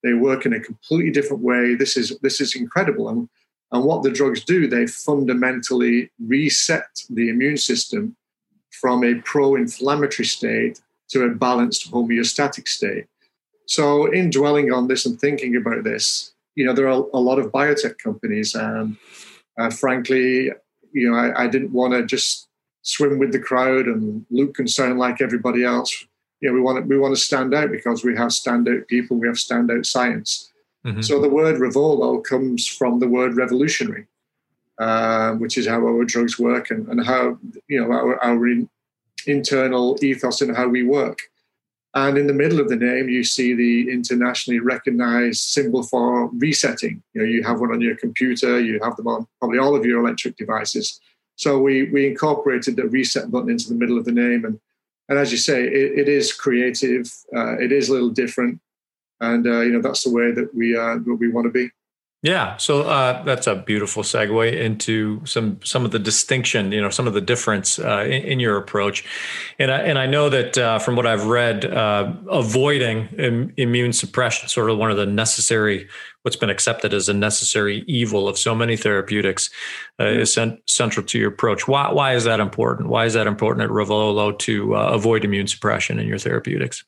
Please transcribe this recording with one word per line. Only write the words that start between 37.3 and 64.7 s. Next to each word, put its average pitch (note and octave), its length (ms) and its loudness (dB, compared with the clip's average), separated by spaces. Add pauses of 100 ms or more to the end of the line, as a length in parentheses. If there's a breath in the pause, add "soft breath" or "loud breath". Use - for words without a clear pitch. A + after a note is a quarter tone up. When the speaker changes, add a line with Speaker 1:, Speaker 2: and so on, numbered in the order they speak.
Speaker 1:
you C3 160 0
know, A#2 80 0
our, B2+ 320 0
our A#2+ 240 2
in-, A#2+ 220 0 (560)
internal C3 760 2
ethos C3 380 0
and B2 160 0
how B2 140 0
we B2 140 2
work. B2+ 360 0 (760)
And C#3 240 2
in C#3+ 100 4
the C#3+ 60 2
middle D3+ 280 4
of - 80 2
the B2 80 2
name, B2+ 320 0
you B2 160 2
see B2 280 2
the A#2+ 380 2
internationally B2 680 0
recognized A#2+ 840 0
symbol B2+ 420 0
for A#2+ 540 0
resetting. A#2+ 640 -2 (100)
You A2 80 -4
know, A2 60 0
you A2+ 160 0
have A2+ 160 0
one A#2 140 0
on A#2+ 80 -2
your A#2 160 0
computer, B2 640 0
you A2 200 0
have A#2 140 -4
them A#2 120 -6
on A#2 200 -4 (120)
probably B2 180 0
all C#3 180 4
of A2+ 80 2
your A#2+ 160 2
electric A#2+ 380 -2
devices. A2 640 -4 (360 soft breath)
So C#3 220 2
we, C3+ 240 4
we C#3 240 2
incorporated C3+ 680 0
the A#2 100 -2
reset A#2+ 420 0
button A#2+ 200 -2
into A2+ 200 -2
the A#2+ 60 -2
middle A#2+ 220 0
of A2+ 80 -2
the A#2 60 -2
name. A#2+ 320 2
And, A2 160 -6 (480)
and C#3 120 0
as C3+ 120 0
you A#2 60 -2
say, C3 260 0
it, C#3 360 0
it C#3+ 100 4
is C#3+ 240 2
creative, B2 800 0 (240)
uh, A#2 240 -2
it B2+ 120 0
is C#3 180 2
a C3+ 40 4
little B2 160 2
different. A#2+ 500 -2 (640)
And, A#2 240 2
uh, A#2 160 2
you A#2+ 100 2
know, A#2+ 100 2
that's C3+ 220 -2
the B2+ 80 0
way A#2 200 2
that A#2+ 240 -4
we, A#2 200 2
uh, A#2 200 -2
that A#2 240 -2
we A#2 100 2
wanna A#2+ 200 0
be. B2 200 -2 (540)
Speaker 2:
Yeah. D3 340 -2
So, D3 240 0
uh, C3 420 0
that's C3+ 220 -2
a G#2 100 2
beautiful G#2 460 -4
segue A2+ 500 0
into A2 720 -2